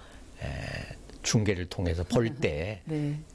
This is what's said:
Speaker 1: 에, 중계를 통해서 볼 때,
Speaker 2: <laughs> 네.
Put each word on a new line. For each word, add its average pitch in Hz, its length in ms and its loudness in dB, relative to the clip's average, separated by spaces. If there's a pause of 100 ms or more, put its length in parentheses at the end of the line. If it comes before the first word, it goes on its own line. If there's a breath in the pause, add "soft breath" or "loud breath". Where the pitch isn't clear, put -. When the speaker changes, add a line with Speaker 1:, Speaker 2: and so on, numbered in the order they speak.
(420 loud breath)
Speaker 1:
에, - 540 -6 (280)
중계를 98 440 4
통해서 87 360 2
볼 117 320 2
때, 95 480 0
Speaker 2:
<laughs> - 20 -12
네. 147 320 0 (180)